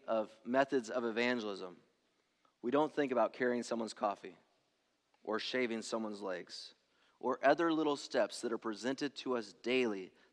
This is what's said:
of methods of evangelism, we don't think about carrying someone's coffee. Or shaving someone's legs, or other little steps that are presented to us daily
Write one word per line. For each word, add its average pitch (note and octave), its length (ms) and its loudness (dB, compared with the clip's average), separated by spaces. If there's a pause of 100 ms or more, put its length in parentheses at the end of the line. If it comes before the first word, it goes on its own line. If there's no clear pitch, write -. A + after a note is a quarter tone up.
of A2 220 0 (160)
methods C3 460 2
of B2 120 -2
evangelism, G#2+ 760 -2 (840)
we A#2 80 -4
don't C#3+ 240 4
think C#3 180 0
about A2+ 220 4
carrying B2 300 0
someone's A#2 300 -4
coffee. F#2+ 440 -4 (920)
Or G#2+ 100 0
shaving A2+ 460 -2
someone's G#2+ 380 -4
legs, F2+ 520 -8 (460)
or B2+ 240 0
other D#3+ 280 6
little D3+ 260 2
steps - 440 0
that A#2+ 100 -2
are A2 60 0
presented A#2+ 600 -4
to B2+ 180 -2
us G#2+ 260 -6
daily A2+ 500 0 (220)